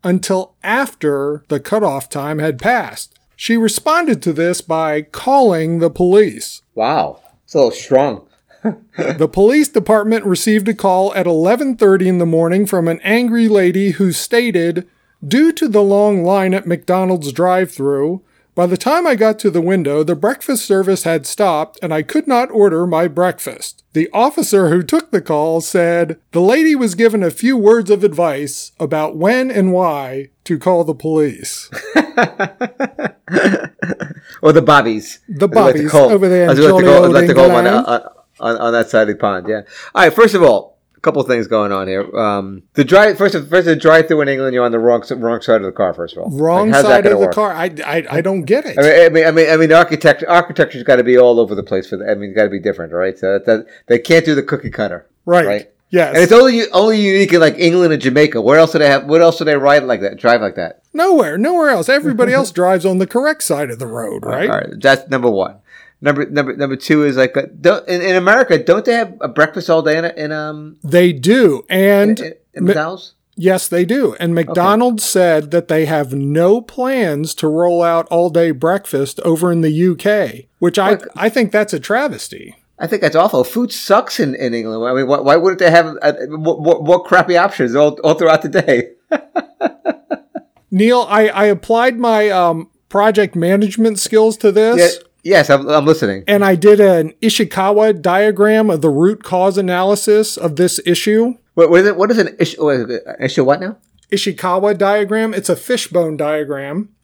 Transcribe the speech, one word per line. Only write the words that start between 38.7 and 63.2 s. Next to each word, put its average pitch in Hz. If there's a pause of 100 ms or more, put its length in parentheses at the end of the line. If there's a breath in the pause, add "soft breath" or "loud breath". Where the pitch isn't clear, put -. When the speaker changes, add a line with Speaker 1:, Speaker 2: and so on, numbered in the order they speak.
Speaker 2:
that 117
side 110
of 104
the 104
pond, 92
yeah. 107 (320 loud breath)
All 185
right, 160
first 220
of 185
all, 113 (180)
a -
couple 143
of 123
things 120
going 104
on 95
here. 95
Um, 101 (100)
the 143
drive, 196
first 196
of, 151
first 175
the 160
drive-through 160
in 139
England, 131
you're 123
on 120
the 117
wrong 117
s-, -
wrong 117
side 113
of 101
the 92
car. 92
First 85
of 85
all, 175
Speaker 1:
Wrong 160
Speaker 2:
like, 139
how's 139
that 208
Speaker 1:
side 196
Speaker 2:
gonna 208
Speaker 1:
of 196
the 196
Speaker 2:
work? 175
Speaker 1:
car. 208
I, 165 (140)
I, 147
I 156
don't 190
get 220
it. 269
Speaker 2:
I 139
mean, 151
I 165
mean, 160
I 165
mean, 160
I 160
mean, 160
the 160
architect-, 160
architecture's 170
gotta 123
be 123
all 120
over 104
the 95
place 95
for 95
the, 104
I 104
mean, 101
it's 95
gotta 107
be 95
different, 85
right? 92
So 95
that, 98
that, 110 (220 soft breath)
they 120
can't 165
do 156
the 139
cookie 135
cutter, 92 (200)
Speaker 1:
Right. 175
Speaker 2:
right? - (200)
Speaker 1:
Yes. 143
Speaker 2:
And 165
it's 180
only, 233
only 214
unique 196
in, 175
like, 156
England 170
and 139
Jamaica. 135
Where 135
else 160
do 165
they 151
have? 139
What 160
else 165
do 160
they 151
ride 143
like 117
that? 98
Drive 120
like 101
that? -
Speaker 1:
Nowhere. 302
Nowhere 302
else. 185
Everybody 254
Speaker 2:
<laughs> 269
Speaker 1:
else 220
drives 180
on 185
the 190
correct 294